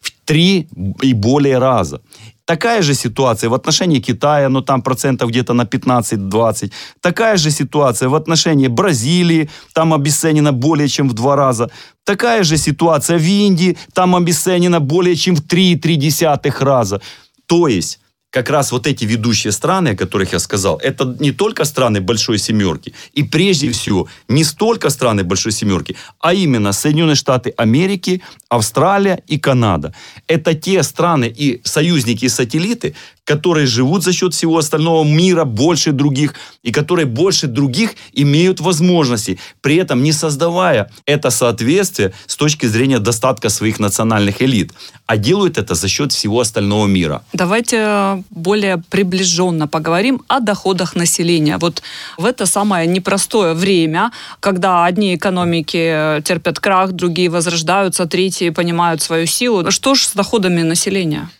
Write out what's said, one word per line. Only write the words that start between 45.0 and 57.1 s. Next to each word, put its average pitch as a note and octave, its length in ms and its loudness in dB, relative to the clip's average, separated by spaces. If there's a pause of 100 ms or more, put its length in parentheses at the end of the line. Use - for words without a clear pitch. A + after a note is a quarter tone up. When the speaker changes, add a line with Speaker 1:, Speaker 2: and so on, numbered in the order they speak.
Speaker 1:
а A2+ 100 0
делают E3+ 400 0
это G#2 180 -4
за F#2+ 140 -2
счет C#3+ 240 -2
всего A2 280 -2
остального G#2+ 460 0
мира. F2 360 0 (100)
Speaker 2:
Давайте G3+ 960 0
более F#3+ 460 -2 (140)
приближенно F3+ 800 0
поговорим E3+ 600 0
о C4+ 120 2
доходах F#3+ 560 -2
населения. E3+ 600 0
Вот E3 240 -4 (360)
в E3 60 -6
это A3+ 220 0
самое G3 400 0
непростое F#3 680 0
время, F3 560 0 (300)
когда F3+ 440 2
одни F3+ 300 0
экономики E3 1080 -2
терпят E3+ 360 -2
крах, F#3+ 340 0
другие F3 360 0